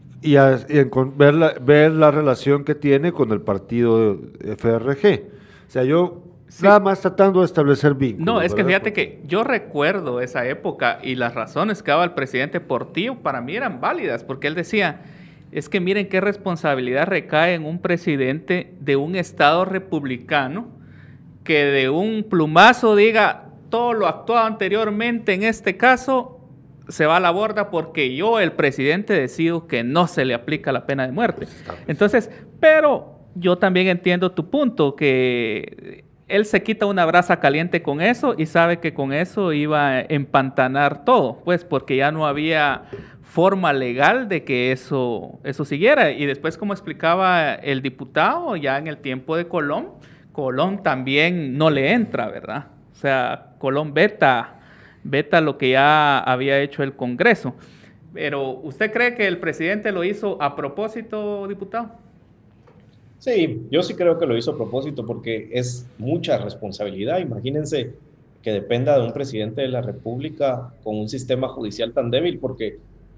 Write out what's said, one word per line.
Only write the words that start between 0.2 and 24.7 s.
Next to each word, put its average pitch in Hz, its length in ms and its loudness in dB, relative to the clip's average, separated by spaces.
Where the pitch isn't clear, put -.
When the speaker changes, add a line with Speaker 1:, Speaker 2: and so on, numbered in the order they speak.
Speaker 1:
y 147 160 4
a-, 135 220 6
y 147 120 2
encon-, 131 360 0
ver 143 180 8
la, 160 260 2
ver 147 320 6
la 156 180 6
relación 143 540 2
que 147 100 -2
tiene 147 380 2
con 123 180 0
el 104 100 0
partido 113 800 2
F 104 280 -4
R 113 160 0
G. 196 260 2
O - 480 -20
sea, 127 140 0
yo 170 400 0
Speaker 2:
Sí. - 160 -6
Speaker 1:
nada 202 140 10
más 196 220 2
tratando 190 400 4
de 175 60 6
establecer 143 480 4
vínculos, 131 300 -2
Speaker 2:
No, 185 160 0
es 175 140 0
que 214 80 2
Speaker 1:
¿verdad? 175 60 2
Speaker 2:
fíjate 202 220 0
Speaker 1:
Porque - 320 -4
Speaker 2:
que - 40 -18
yo 180 160 0
recuerdo 160 800 -2
esa 127 260 -4
época 135 560 -2
y 131 140 -4
las 120 180 -4
razones 147 480 -4
que - 80 -4
daba 160 140 4
el 175 80 -4
presidente 135 480 -4
Portillo 131 560 -6
para 131 240 -6
mí 139 160 -8
eran 220 240 -6
válidas, 185 420 -4
porque - 240 -10
él 151 80 -4
decía, 175 460 -4
"Es 151 180 -8
que 196 120 -2
miren 196 280 -2
qué 190 120 0
responsabilidad 160 880 -2
recae 170 460 0
en 160 100 -6
un 165 160 -6
presidente 165 1000 -2
de 143 140 0
un 151 220 -2
estado 165 480 2
republicano 151 1040 -4
que 151 220 2
de 139 260 2
un 214 400 -2
plumazo 190 640 6
diga, 214 540 4
todo 240 240 -2
lo 208 140 0
actuado 226 400 0
anteriormente 214 880 -2